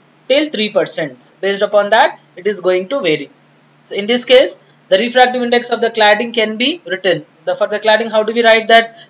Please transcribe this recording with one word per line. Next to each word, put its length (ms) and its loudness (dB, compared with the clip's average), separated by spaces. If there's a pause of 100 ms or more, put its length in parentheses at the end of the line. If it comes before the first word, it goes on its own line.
(280)
till 220 0
three 200 -4
percent. 680 -6
Based 220 -4
upon 280 0
that, 300 2 (160)
it 100 -8
is 140 -4
going 280 0
to 120 -4
vary. 300 -2 (540)
So 100 -12
in 120 -6
this 180 -2
case, 400 2 (240)
the 100 2
refractive 420 2
index 300 -2
of 100 -2
the 120 0
cladding 420 2
can 220 -2
be 280 -4
written. 400 -2 (200)
The, 100 -4
for 140 -2
the 100 -6
cladding, 320 0
how 140 0
do 100 -4
we 80 0
write 240 4
that 320 2 (120)